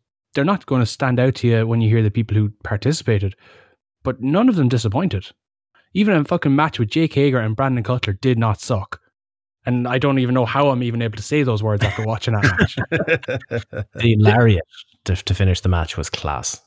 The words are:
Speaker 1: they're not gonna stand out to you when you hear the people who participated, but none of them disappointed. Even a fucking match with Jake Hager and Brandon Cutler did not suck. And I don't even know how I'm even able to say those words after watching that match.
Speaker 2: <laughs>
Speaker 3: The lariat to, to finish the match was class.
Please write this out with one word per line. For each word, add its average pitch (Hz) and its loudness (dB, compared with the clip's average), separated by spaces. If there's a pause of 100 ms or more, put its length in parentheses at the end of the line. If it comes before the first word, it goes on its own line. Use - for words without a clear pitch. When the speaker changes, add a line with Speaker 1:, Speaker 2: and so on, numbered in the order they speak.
(340)
Speaker 1:
they're 139 0
not 190 0
gonna 127 2
stand 127 0
out 127 2
to - -2
you 113 2
when 117 0
you 110 2
hear 113 4
the 104 2
people 110 -2
who 104 2 (140)
participated, 104 -2 (680)
but 131 -6
none 180 2
of 214 2
them 143 2
disappointed. 117 -2 (680)
Even 202 2
a 147 4
fucking 151 0
match 151 2
with 110 0
Jake 160 0
Hager 139 2
and 110 -2
Brandon 127 0
Cutler 120 -2
did 127 0
not 113 0
suck. - -6 (640)
And 123 -2
I 123 0
don't 135 2
even 123 0
know 127 2
how 139 2
I'm 123 0
even 117 -4
able 107 -4
to 104 -8
say 151 0
those 113 0
words 107 0
after 104 -2
watching 110 -2
that 104 0 (160)
match. - -4 (220)
Speaker 2:
<laughs> - - (100)
Speaker 3:
The 117 2
lariat 107 4 (400)
to, 90 -2
to - -2
finish 92 2
the 92 0
match 85 -2
was 73 -6
class. - -8